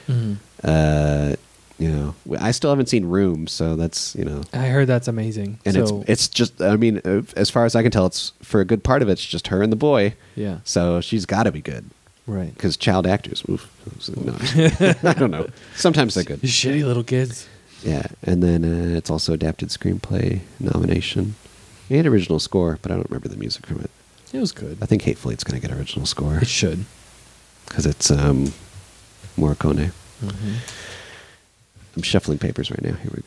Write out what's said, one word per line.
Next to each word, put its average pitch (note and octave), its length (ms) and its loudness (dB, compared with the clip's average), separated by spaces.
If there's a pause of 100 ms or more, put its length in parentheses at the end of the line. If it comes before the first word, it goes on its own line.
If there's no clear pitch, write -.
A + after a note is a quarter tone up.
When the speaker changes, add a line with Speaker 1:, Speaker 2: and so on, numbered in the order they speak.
Speaker 1:
Mm-hmm. A#2 260 0 (280)
Speaker 2:
Uh, D2+ 720 2 (420)
you D#2+ 120 0
know, D2 240 -2 (120)
w-, D2 200 -6
I A2+ 40 0
still C#3+ 200 0
haven't C3+ 200 0
seen G#2+ 160 2
Room, F2 400 2
so E2 300 -2
that's, - 380 -2
you - 100 -4
know. C#2+ 180 -6 (100)
Speaker 1:
I B2+ 140 -2
heard C3+ 200 4
that's B2 220 2
amazing. A2 560 -4
Speaker 2:
And G2 100 2
Speaker 1:
So G#2+ 280 2
Speaker 2:
it's, G#2 80 0
it's - 180 2
just, - 320 -2
I G2+ 160 4
mean, A2 280 4
uh, G2 180 2 (120)
as G#2 160 2
far A#2+ 140 4
as A2+ 100 2
I A#2 80 4
can A#2 80 4
tell, G2+ 160 4
it's, - 260 -4 (100)
for - 180 2
a G2 60 4
good G#2 180 2
part C3 160 4
of A2+ 80 2
it, G2 40 6
it's - 120 -2
just - 240 -6
her F#2+ 140 2
and A2 100 4
the A2 40 0
boy. A2 380 2 (220)
Speaker 1:
Yeah. G2 280 -6
Speaker 2:
So F2 360 2
she's G2+ 260 -4
gotta G#2 240 2
be - 120 -6
good. A#1 220 -10 (420)
Speaker 1:
Right. F#2 320 -6
Speaker 2:
'Cause F2 180 0
child F#2 300 2
actors, - 440 -2
oof, - 200 -6 (460)
no, - 180 -6 (680)
Speaker 1:
<laughs> E3+ 80 4
Speaker 2:
I D#3 40 4
don't B2 160 2
know. D#2 180 -4 (280)
Sometimes D3 380 2
they're F2+ 100 0
good. D2 180 -8
Speaker 1:
Shitty C3+ 420 0
little B2 200 0
kids. B2+ 440 -2 (340)
Speaker 2:
Yeah, D2 240 -2 (160)
and F2 200 2
then, E2+ 220 4
uh, E2+ 320 0
it's D#2+ 140 -2
also D#2+ 240 0
adapted D#2 360 -2
screenplay F#2 720 -2 (200)
nomination F2+ 760 0 (560)
and D3+ 160 4
original F#2 320 4
score, E2+ 420 0
but - 100 -6
I F2+ 40 -2
don't F2+ 160 -4
remember - 180 -8
the - 80 -12
music - 300 -10
from - 140 -6
it. - 100 -8 (420)
Speaker 1:
It C4 60 -6
was A#3 140 -2
good. F#2 280 -12
Speaker 2:
I G#2+ 60 -4
think - 160 4
Hateful - 300 -2
Eight's - 120 -8
gonna C2 160 -6
get - 100 -6
original C2+ 360 -6
score. D2 320 -2
Speaker 1:
It B2 100 2
should. F2+ 380 -2 (800)
Speaker 2:
'Cause - 180 -4
it's, - 260 0
um, C#2+ 440 2 (840)
Morricone. D2+ 540 2 (340)
Speaker 1:
Mm-hmm. G2 280 -6 (1400)
Speaker 2:
I'm E2+ 60 -6
shuffling - 360 -2
papers - 320 -4
right - 120 -8
now. - 120 -4
Here - 200 -10
we - 120 -10